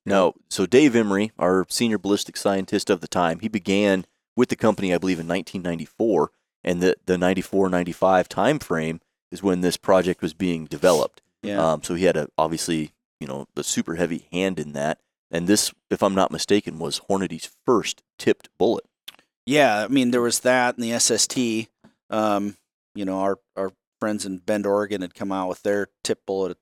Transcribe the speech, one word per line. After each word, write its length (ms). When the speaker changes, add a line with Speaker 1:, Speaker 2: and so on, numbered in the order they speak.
Speaker 1:
No, 280
so 160
Dave 300
Emery, 420
our 320
senior 280
ballistic 400
scientist 520
of 120
the 60
time, 320
he 100
began 560
with 140
the 60
company, 380
I 40
believe, 220
in 80
nineteen 340
ninety-four, 680
and 180
the, 140
the 120
ninety-four, 520
ninety-five 600
time 300
frame 420
is 140
when 180
this 160
project 440
was 120
being 320
developed. 560
Speaker 2:
Yeah. 200
Speaker 1:
Um, 100
so 120
he 100
had 120
a, 100
obviously, 540
you 80
know, 280
a 80
super 320
heavy 360
hand 280
in 140
that. 260
And 160
this, 260
if 140
I'm 120
not 160
mistaken, 480
was 300
Hornady's 400
first 380
tipped 400
bullet. 260
Speaker 2:
Yeah, 400
I 20
mean, 240
there 100
was 200
that 340
and 80
the 100
S 180
S 160
T. 400
Um, 460
you 120
know, 140
our, 200
our 160
friends 240
in 140
Bend, 260
Oregon 360
had 140
come 160
out 160
with 160
their 240
tip 220
bullet 260
at 100